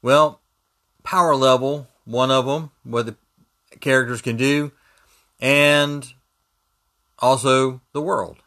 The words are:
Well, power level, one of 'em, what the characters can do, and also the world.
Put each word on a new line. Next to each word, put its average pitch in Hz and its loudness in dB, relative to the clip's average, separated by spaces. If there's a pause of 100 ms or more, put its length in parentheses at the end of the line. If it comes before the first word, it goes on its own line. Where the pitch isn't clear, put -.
Well, 147 2 (600)
power 175 0
level, 131 2 (160)
one 123 -2
of 131 2
'em, 147 -6 (120)
what 117 -6
the 113 -12 (640)
characters 123 0
can 117 -6
do, 143 -2 (680)
and 143 0 (1040)
also 131 0 (140)
the 143 -6
world. 117 -6